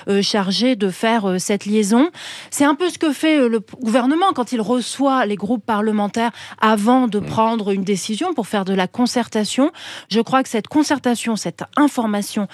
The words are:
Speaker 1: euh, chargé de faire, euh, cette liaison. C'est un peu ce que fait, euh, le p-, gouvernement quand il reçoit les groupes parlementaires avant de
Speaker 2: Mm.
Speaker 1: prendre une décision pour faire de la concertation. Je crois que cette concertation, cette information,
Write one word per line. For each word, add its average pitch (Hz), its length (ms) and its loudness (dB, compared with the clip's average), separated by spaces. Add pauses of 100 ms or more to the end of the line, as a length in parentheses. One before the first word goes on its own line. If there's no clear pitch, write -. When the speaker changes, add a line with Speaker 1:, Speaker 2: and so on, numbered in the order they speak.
Speaker 1:
euh, 202 140 2
chargé 202 540 0
de 196 140 0
faire, 220 380 0
euh, 185 100 0
cette 196 280 -2
liaison. 220 440 2 (400)
C'est - 140 2
un 269 120 4
peu 349 120 0
ce 320 100 -10
que 311 140 0
fait, 311 280 2
euh, 240 80 4
le 226 120 0
p-, - 220 -16
gouvernement 262 520 2
quand 247 180 -4
il 240 80 0
reçoit 247 640 0
les 208 100 -2
groupes 208 300 -2
parlementaires 214 640 0 (300)
avant 226 480 4
de 208 100 -2
Speaker 2:
Mm. 185 80 -4
Speaker 1:
prendre 220 460 0
une 196 120 -2
décision 208 500 -2
pour 214 120 -4
faire 202 180 -2
de 185 100 -2
la 185 120 0
concertation. 240 840 0 (360)
Je 208 120 0
crois 262 240 2
que - 40 -16
cette 214 200 -4
concertation, 254 680 0
cette - 280 -6 (120)
information, 214 760 0